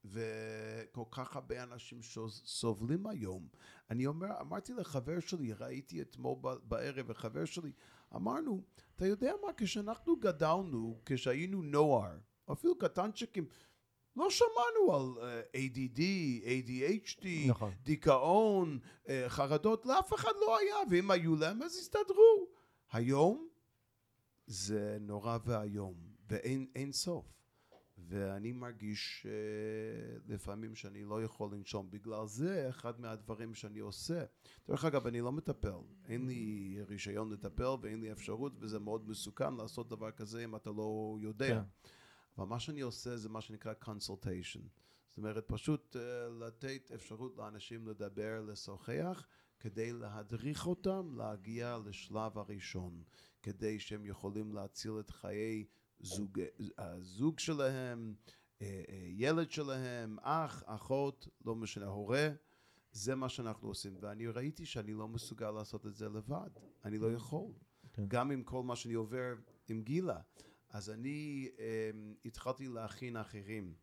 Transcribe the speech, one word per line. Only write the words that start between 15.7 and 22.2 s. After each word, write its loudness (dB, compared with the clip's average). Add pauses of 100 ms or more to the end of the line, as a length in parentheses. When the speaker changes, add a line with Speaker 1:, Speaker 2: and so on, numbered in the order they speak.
Speaker 1:
די, 2
איי 2
די -2
אייץ' 0
די, 0
Speaker 2:
נכון. 4 (100)
Speaker 1:
דיכאון, 6 (300)
אה, 2
חרדות, 4
לאף 6
אחד 2
לא 8
היה, 6 (140)
ואם 8
היו 8
להם, 2
אז -2
הסתדרו." 12 (440)